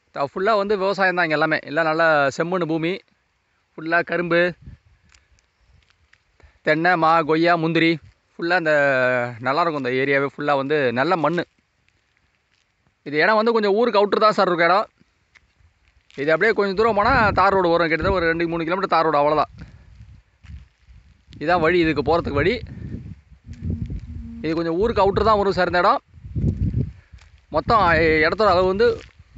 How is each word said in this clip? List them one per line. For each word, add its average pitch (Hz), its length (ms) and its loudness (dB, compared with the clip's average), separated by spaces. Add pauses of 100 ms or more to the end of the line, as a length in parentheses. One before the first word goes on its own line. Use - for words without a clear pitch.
(120)
த-, 143 200 -4
ஃபுல்லா 196 260 0
வந்து 202 200 0
விவசாயம் 185 380 0
தான் 175 80 0
இங்க 156 140 0
எல்லாமே. 156 240 0
எல்லாம் 156 240 -4
நல்லா 156 420 2 (100)
செம்மண்ணு 175 300 -4
பூமி. 165 320 -4 (720)
ஃபுல்லா 170 340 -2
கரும்பு, 175 500 0 (2000)
தென்னை, 165 360 2
மா, 160 240 2
கொய்யா, 160 340 2
முந்திரி. 165 440 0 (360)
ஃபுல்லா 170 160 -6
அந்த 170 220 2 (680)
நல்லாயிருக்கும் 147 420 -2
இந்த 123 60 -4
ஏரியாவே. 139 460 0
ஃபுல்லா 147 200 -2
வந்து 139 360 0
நல்ல 139 240 0
மண்ணு. 160 300 -2 (1600)
இது 147 140 -6
இடம் 185 180 2
வந்து 220 160 2
கொஞ்சம் 208 220 0
ஊருக்கு 220 260 2
அவுட்டர் 208 260 2
தான் 214 80 4
சார் 196 140 2
இருக்கு 170 180 2
இடம். 180 220 2 (1300)
இது 143 160 -2
அப்படியே 190 220 2
கொஞ்சம் 202 220 -2
தூரம் 220 200 0
போனா 220 360 2
தார் 190 220 4
ரோடு 185 160 2
வரும். 170 180 2
கிட்டத்தட்ட 165 320 0
ஒரு 170 80 0
ரெண்டு, 165 200 0
மூணு 165 160 -6
kilometer 180 320 -2
தார் 160 100 2
ரோடு 151 160 2
அவ்வளோதான். 147 300 0 (1900)
இதான் 170 200 0
வழி, 170 200 2
இதுக்கு 160 220 0
போறதுக்கு 143 400 -2
வழி. 208 200 -2 (1800)
இது 156 120 -6
கொஞ்சம் 165 220 -4
ஊருக்கு 202 280 0
அவுட்டர் 196 200 0
தான் 214 140 4
வரும் 196 160 0
சார் 180 120 0
இந்த 175 140 0
இடம். 202 220 2 (1500)
மொத்தம் 185 300 0 (200)
இடத்தோட 160 460 2
அளவு 185 220 4
வந்து 196 340 0 (360)